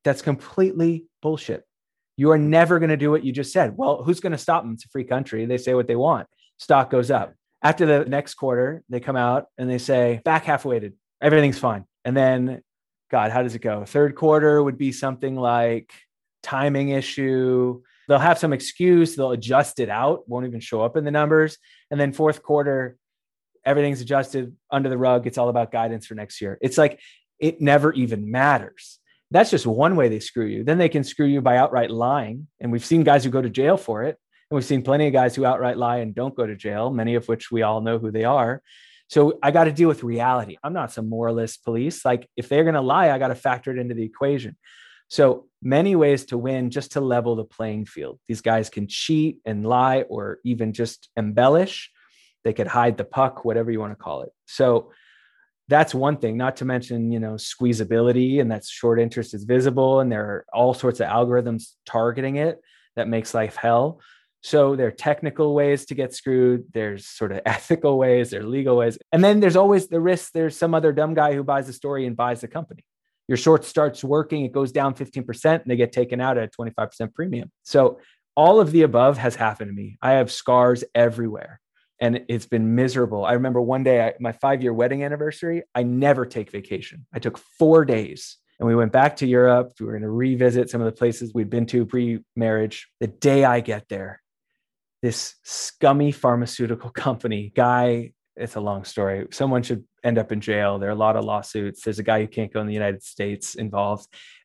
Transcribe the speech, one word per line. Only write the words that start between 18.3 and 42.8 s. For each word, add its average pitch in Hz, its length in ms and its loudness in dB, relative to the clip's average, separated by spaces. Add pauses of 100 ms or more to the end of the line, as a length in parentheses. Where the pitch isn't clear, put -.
some 156 120 0
excuse. 170 640 2
They'll 131 160 -2
adjust 123 480 0
it 120 100 -2
out. 120 400 -2
Won't 123 180 -6
even 120 120 -10
show 110 240 -4
up 117 140 -2
in 151 80 0
the 147 80 -4
numbers. 151 460 2 (340)
And 143 80 -2
then 139 120 0
fourth 151 300 0
quarter, 139 540 -2 (680)
everything's 143 360 0
adjusted 131 560 -4 (120)
under 139 200 -2
the 127 100 -2
rug. 123 300 2
It's 123 100 -6
all 120 100 0
about 120 220 -2
guidance 113 340 -4
for 110 120 -14
next 107 240 -16
year. 98 200 -8
It's 131 160 -4
like, 151 240 4 (380)
it 165 220 -2
never 147 320 4
even 110 400 -4
matters. 131 680 -2 (320)
That's 214 200 4
just 165 140 0
one 131 300 2
way 135 140 4
they 110 100 -2
screw 110 280 -6
you. 107 180 -6
Then 156 140 2
they 170 100 4
can 143 160 -2
screw - 220 -2
you 139 140 2
by 123 160 4
outright 127 360 2
lying. 123 560 -4 (100)
And 120 140 -4
we've 120 120 -2
seen 165 200 2
guys 143 180 6
who 127 80 -2
go 131 120 0
to 123 60 -4
jail 139 280 2
for 113 260 -8
it. 151 160 -6 (320)
And 147 60 -2
we've 131 80 -2
seen 135 180 -2
plenty 143 240 2
of 139 60 0
guys 127 240 2
who 135 100 0
outright 123 320 -2
lie 120 200 -2
and 110 180 -8
don't 135 180 -6
go 120 140 -4
to 104 80 -10
jail, 107 340 -6
many 117 240 -2
of 120 140 -2
which 113 240 -6
we 113 100 0
all 110 180 0
know 113 200 -4
who 113 100 -6
they 110 140 -4
are. 127 360 0 (480)
So 151 340 4
I 143 80 4
gotta 160 220 4
deal 165 160 4
with 135 160 -2
reality. 117 600 -2
I'm 156 80 -8
not 170 180 -6
some 110 160 -10
moralist 113 580 -4
police. 120 380 -4
Like, 123 320 0
if 120 140 -10
they're 151 160 4
gonna 156 160 0